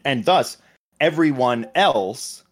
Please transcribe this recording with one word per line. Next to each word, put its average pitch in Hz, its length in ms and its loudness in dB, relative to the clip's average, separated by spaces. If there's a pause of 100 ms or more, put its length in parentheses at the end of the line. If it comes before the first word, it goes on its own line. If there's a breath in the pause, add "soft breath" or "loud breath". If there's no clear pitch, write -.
and 127 200 -2
thus 170 320 2 (440 soft breath)
everyone 135 640 0 (100)
else 131 760 -2